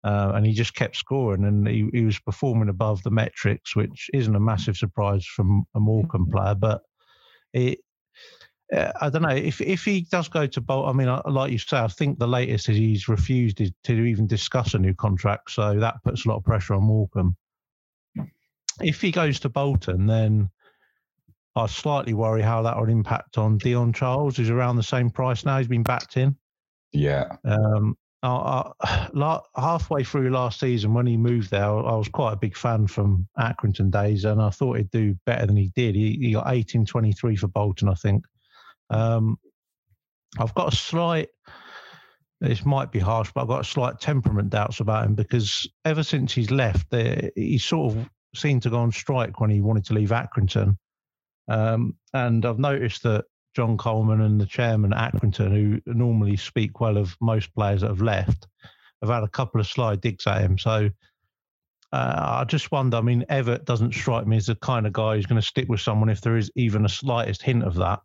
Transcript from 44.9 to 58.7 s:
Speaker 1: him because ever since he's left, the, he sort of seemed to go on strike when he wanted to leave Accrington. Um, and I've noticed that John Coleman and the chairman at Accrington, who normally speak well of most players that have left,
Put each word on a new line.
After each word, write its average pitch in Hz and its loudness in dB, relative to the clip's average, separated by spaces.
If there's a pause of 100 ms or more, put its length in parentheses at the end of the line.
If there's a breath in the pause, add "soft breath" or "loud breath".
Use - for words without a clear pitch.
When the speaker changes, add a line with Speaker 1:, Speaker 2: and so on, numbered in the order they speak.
Speaker 1:
him 107 2
because 107 -2 (160)
ever 156 0
since 139 -2
he's 113 0
left, 120 2
the, 120 0
he - 0
sort 147 0
of 113 -4 (260)
seemed 139 0
to 120 0
go 117 0
on 117 2
strike 120 -4
when 110 4
he 104 4
wanted 107 2
to 107 0
leave 104 2
Accrington. 101 2 (680)
Um, 113 0 (180)
and 120 2
I've 113 0
noticed 139 -2
that 107 2 (280)
John 117 0
Coleman 110 2
and 104 4
the 98 0
chairman 110 0
at 113 -2
Accrington, 101 0
who 104 0
normally 113 2
speak - -4
well 110 0
of 95 -2
most 110 -2
players 101 0
that 110 -2
have 98 -2
left, 98 0 (560 loud breath)